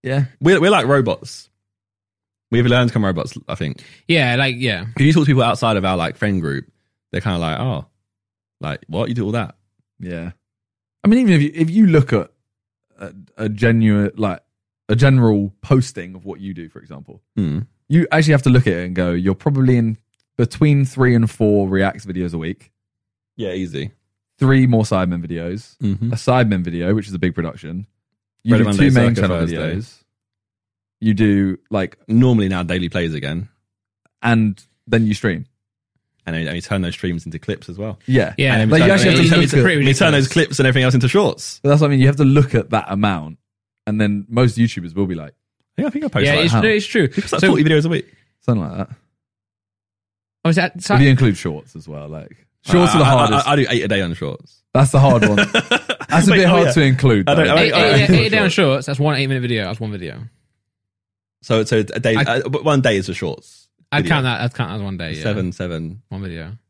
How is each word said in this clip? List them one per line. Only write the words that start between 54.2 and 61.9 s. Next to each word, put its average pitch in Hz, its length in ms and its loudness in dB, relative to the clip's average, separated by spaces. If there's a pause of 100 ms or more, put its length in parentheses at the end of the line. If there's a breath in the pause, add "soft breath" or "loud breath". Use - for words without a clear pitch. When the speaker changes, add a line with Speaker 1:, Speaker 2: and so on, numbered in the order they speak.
Speaker 1:
That's 135 160 4
the 139 100 2
hard 131 280 4
one. 104 80 2
Speaker 2:
<laughs> - 720 -4
Speaker 1:
That's 160 180 2
a 196 60 4
Speaker 2:
Wait, 180 60 4
Speaker 1:
bit 185 80 4
Speaker 2:
oh, - 20 4
Speaker 1:
hard 175 180 4
Speaker 2:
yeah. 131 60 0
Speaker 1:
to 160 100 2
include, 127 460 2
Speaker 2:
I 143 80 4
don't, 160 100 2
Speaker 1:
though. - 60 0
Speaker 2:
I 151 40 2
don't, - 100 4
Speaker 3:
Eight, - 60 0
Speaker 2:
I - 80 0
don't - 80 4
Speaker 3:
eight, - 140 4
eight, - 60 2
Speaker 2:
shorts. 180 140 6
Speaker 3:
eight 220 80 0
day 220 80 2
on 196 120 2
shorts. 139 360 0
That's 135 120 -6
one 147 180 0
eight 135 120 0
minute 131 140 -2
video. 113 240 -2
That's 107 140 -8
one 107 120 -6
video. 87 320 -12 (1160)
Speaker 2:
So, 113 240 0
so 113 140 0
a 107 60 2
day, 117 320 -2